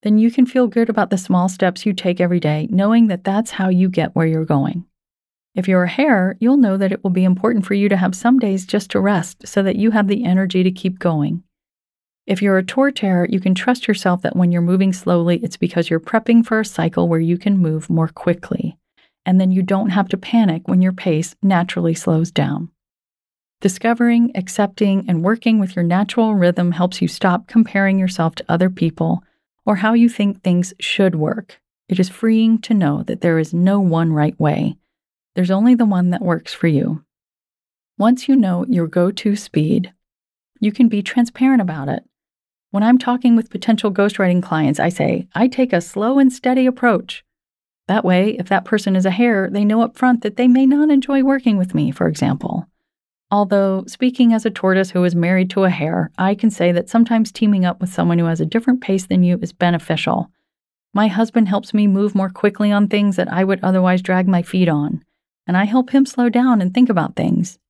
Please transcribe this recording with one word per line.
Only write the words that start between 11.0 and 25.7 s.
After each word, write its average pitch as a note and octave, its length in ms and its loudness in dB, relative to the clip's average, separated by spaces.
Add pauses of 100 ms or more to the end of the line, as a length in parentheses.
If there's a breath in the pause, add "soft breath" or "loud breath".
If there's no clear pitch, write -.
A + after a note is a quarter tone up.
If F#3+ 140 -2
you're G3 160 2
a F#3 60 0
tortoise, G3 680 -2
you F#3+ 80 0
can F#3 160 0
trust B3 320 -2
yourself F#3 360 0
that - 120 -4
when F3+ 160 2
you're F3 100 0
moving F#3 300 0
slowly, F3 500 0
it's - 160 -8
because F3 320 -2
you're E3 100 0
prepping A3+ 460 2
for A3 140 -2
a G#3+ 60 -2
cycle E3+ 420 -2
where E3 120 0
you E3+ 180 0
can G3+ 200 0
move D#3 320 -2
more D#3+ 200 0
quickly. - 680 -6 (500)
And F#3 140 4
then F#3+ 100 2
you F#3 120 0
don't G3 260 -2
have F#3+ 200 0
to F#3+ 80 -4
panic F#3 500 0
when F3+ 140 2
your F#3 100 2
pace F3 500 -4
naturally F3 540 0
slows E3 360 -2
down. D3 380 -4 (920)
Discovering, A#3 720 0
accepting, G3 720 -2
and E3+ 160 0
working A3+ 340 0
with F#3+ 180 -2